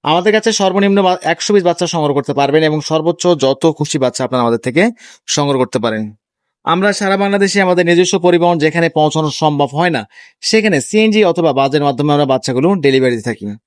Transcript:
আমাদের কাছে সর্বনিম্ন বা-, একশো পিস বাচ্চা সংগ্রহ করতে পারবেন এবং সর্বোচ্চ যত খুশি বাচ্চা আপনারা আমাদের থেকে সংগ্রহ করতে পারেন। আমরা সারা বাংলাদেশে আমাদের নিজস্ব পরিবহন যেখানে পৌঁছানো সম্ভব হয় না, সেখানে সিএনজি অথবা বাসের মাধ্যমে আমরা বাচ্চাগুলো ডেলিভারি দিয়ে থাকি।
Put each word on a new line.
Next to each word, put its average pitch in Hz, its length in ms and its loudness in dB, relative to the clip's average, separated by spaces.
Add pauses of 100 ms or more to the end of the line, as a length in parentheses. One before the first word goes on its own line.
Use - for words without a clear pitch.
আমাদের 175 300 2
কাছে 220 180 0
সর্বনিম্ন 196 500 2
বা-, 180 220 2
একশো 170 300 -2
পিস 202 100 4
বাচ্চা 170 240 0
সংগ্রহ 151 260 -2
করতে 139 200 -4
পারবেন 139 300 2
এবং 156 180 0
সর্বোচ্চ 160 460 -2
যত 143 440 0
খুশি 151 260 -6
বাচ্চা 131 260 -2
আপনারা 127 180 -2
আমাদের 117 180 0
থেকে 151 300 0 (380)
সংগ্রহ 143 300 -2
করতে 127 220 -2
পারেন। 110 340 -4 (500)
আমরা 190 300 0
সারা 196 240 -2
বাংলাদেশে 196 440 0
আমাদের 180 240 2
নিজস্ব 175 340 2
পরিবহন 175 380 2
যেখানে 160 320 0
পৌঁছানো 156 420 0
সম্ভব 143 400 0
হয় 160 180 -2
না, 120 180 -4 (340)
সেখানে 196 400 0
সিএনজি 214 420 2
অথবা 165 300 2
বাসের 139 300 0
মাধ্যমে 143 300 0
আমরা 147 120 2
বাচ্চাগুলো 135 500 0
ডেলিভারি 135 360 2
দিয়ে 113 180 -4
থাকি। 107 160 -8 (220)